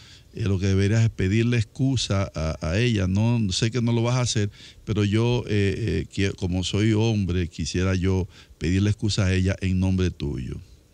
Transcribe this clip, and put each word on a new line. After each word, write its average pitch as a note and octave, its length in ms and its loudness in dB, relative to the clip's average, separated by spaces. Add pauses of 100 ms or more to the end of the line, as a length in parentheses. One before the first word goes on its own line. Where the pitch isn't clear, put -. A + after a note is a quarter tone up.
(340)
eh, - 100 -8
lo F#2+ 140 0
que F#2+ 80 0
deberías G2 360 4
es A2+ 80 4
pedirle A2+ 480 2
excusa A#2 760 -2
a, D#2 260 -4
a E2 180 0
ella. A2+ 280 2
No, G#2+ 460 0
sé A#2 180 0
que B2 120 -2
no A#2 100 0
lo A#2 100 2
vas A#2+ 140 0
a B2+ 60 0
hacer, G#2 280 -2 (340)
pero G#2 200 0
yo, A2+ 440 0
eh, G2+ 280 0
eh, F2 360 -2
qui-, G2 240 -2
como F2+ 280 -2
soy G#2+ 300 0
hombre, G2 540 0
quisiera F#2 480 -2
yo F#2 300 0 (320)
pedirle F#2+ 320 0
excusa G#2 360 -2
a F#2 80 2
ella F#2 260 2
en F#2 180 0
nombre F#2 320 2
tuyo. C#2 460 -6 (380)